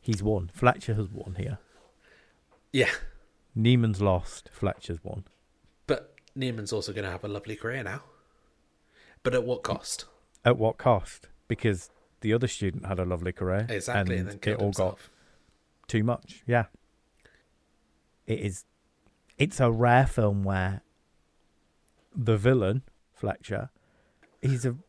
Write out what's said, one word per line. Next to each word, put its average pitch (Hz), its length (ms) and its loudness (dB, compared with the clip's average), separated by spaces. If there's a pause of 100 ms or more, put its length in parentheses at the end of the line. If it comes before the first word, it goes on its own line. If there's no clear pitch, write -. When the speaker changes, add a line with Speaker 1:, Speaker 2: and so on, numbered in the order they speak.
Speaker 1:
He's 101 220 -2
won. 98 300 0
Fletcher 120 420 2
has 104 120 -2
won 95 300 -10
here. 135 220 -6 (1120)
Speaker 2:
Yeah. 123 200 4 (640)
Speaker 1:
Neiman's 113 460 4
lost. 92 500 0
Fletcher's - 520 -6
won. - 220 -10 (600)
Speaker 2:
But - 300 -4 (200)
Neiman's 117 380 -6
also 101 200 -4
gonna 98 180 -6
have 95 120 -10
a 104 40 -8
lovely 101 280 -8
career 120 280 -8
now. 101 180 -8 (1200)
But 127 120 0
at 123 120 2
what 123 180 -2
cost? - 420 -8 (380)
Speaker 1:
At 123 140 4
what 110 200 0
cost? - 520 0 (180)
Because 107 440 -2 (280)
the 107 140 0
other 120 140 2
student - 400 -4
had 95 120 -4
a 92 60 0
lovely 90 260 -4
career, 92 380 -2
Speaker 2:
Exactly, 98 480 0
and 92 100 0
Speaker 1:
and 101 40 -8
Speaker 2:
then 101 80 -14
killed - 200 -2
Speaker 1:
it 101 40 2
all 101 80 2
got 95 120 0
Speaker 2:
himself. - 260 -4 (800)
Speaker 1:
too 110 160 0
much. - 420 -4
Yeah. 117 200 2 (1600)
It 110 120 -2
is, 95 260 -6 (720)
it's - 240 0
a 120 100 6
rare 120 340 6
film 101 380 2
where 95 380 0 (1300)
the 113 220 4
villain, 113 460 4 (300)
Fletcher, - 560 -6 (720)
he's 131 240 0
a, 123 100 0 (140)